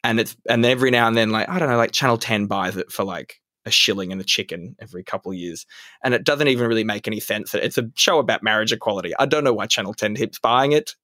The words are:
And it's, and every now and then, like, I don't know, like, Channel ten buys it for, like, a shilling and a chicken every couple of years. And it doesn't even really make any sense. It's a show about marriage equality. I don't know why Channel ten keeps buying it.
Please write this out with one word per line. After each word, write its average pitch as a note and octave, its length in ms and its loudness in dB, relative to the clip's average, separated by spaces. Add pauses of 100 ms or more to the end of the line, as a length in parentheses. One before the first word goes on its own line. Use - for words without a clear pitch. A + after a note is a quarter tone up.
And A2+ 160 2
it's, A2 160 -2 (140)
and A#2 160 4
every B2+ 260 4
now A#2 160 4
and A2+ 80 2
then, A2+ 140 4
like, A2 180 0
I F#3 120 -4
don't D#3 100 2
know, A#2+ 80 2
like, A#2 140 2
Channel A#2+ 260 2
ten G#2+ 300 -2
buys F#2+ 280 -2
it F#2 160 -6
for, G#2 140 -2
like, F2 340 -12 (260)
a A2 60 -4
shilling G2 400 2
and F#2+ 80 -6
a F#2+ 60 -8
chicken F2 540 -4
every F2+ 240 -16
couple F#2+ 280 -8
of F#2+ 60 -8
years. F2 280 -10 (380)
And B2+ 100 2
it B2 100 0
doesn't D3 240 2
even A#2+ 200 2
really A2+ 160 0
make G#2 240 -6
any G#2+ 120 -6
sense. G#2+ 340 -6
It's - 240 -2
a A#2+ 180 -2
show F3 240 4
about A2+ 240 0
marriage A2 300 2
equality. F#2 460 -4
I C3+ 60 4
don't D3 180 0
know C3 100 4
why G2+ 140 -2
Channel G#2 260 -2
ten G#2+ 220 -2
keeps B2 240 -6
buying B2+ 340 4
it. D3+ 300 -2